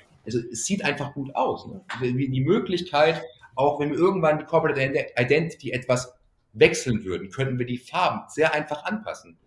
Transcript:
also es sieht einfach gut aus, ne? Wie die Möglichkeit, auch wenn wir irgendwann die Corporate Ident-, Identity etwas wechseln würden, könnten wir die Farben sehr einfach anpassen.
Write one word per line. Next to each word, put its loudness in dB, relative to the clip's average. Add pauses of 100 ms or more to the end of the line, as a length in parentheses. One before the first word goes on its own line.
(240)
also -2 (120)
es -8
sieht -2
einfach -4
gut -8
aus, -2
ne? -14 (200)
Wie 0
die 0
Möglichkeit, 2 (340)
auch 2
wenn 0
wir -2
irgendwann 2
die -10
Corporate 0
Ident-, -2
Identity 0
etwas -2 (380)
wechseln 4
würden, -4
könnten -4
wir -4
die -6
Farben -2
sehr 2
einfach -4
anpassen. -8 (100)